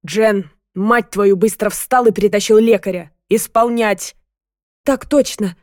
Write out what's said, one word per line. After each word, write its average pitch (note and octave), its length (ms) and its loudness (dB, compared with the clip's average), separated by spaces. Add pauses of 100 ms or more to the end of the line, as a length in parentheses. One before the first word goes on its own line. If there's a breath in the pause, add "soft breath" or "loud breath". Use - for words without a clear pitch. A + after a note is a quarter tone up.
«Джен, G3 440 -2 (260)
мать A3 340 0
твою, G3 280 2
быстро G#3 320 -2
встал B3 360 -2
и A3+ 60 6
притащил G#3 460 0
лекаря! G3 540 0 (180)
Исполнять!» A3+ 880 -2 (680)
«Так - 240 -2
точно!» A3 560 -2